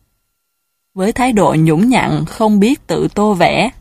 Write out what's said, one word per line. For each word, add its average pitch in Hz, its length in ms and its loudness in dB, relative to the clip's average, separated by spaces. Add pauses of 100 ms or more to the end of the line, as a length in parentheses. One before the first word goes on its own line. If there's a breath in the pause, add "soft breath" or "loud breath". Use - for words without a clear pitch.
(960)
Với 185 180 -2
thái 254 200 -2
độ 165 260 2
nhũng 160 300 2
nhặn, 151 380 0
không 214 340 0
biết 247 260 0
tự 156 280 -4
tô 208 200 0
vẽ, 170 360 0 (100)